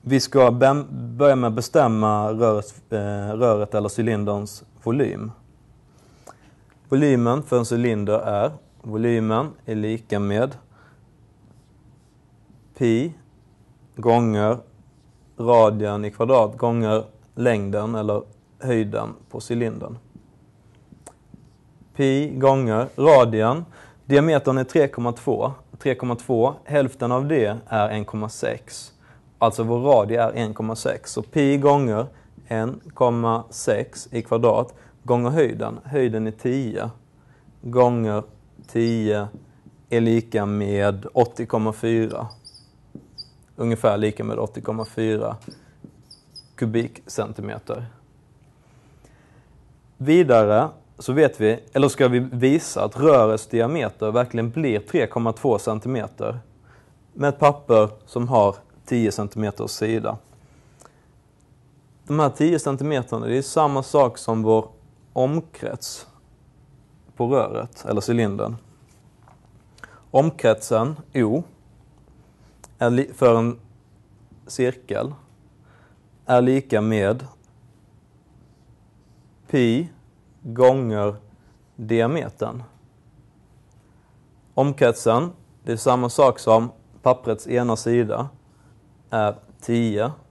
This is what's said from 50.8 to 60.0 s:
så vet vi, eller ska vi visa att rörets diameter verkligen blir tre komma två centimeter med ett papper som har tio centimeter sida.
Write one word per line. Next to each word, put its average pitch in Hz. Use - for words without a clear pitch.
så -
vet 139
vi, 110
eller 139
ska 131
vi 123
visa 131
att 104
rörets 117
diameter 113
verkligen 117
blir 123
tre 120
komma 113
två 113
centimeter 113
med 139
ett 139
papper 123
som 120
har 104
tio 117
centimeter 104
sida. 110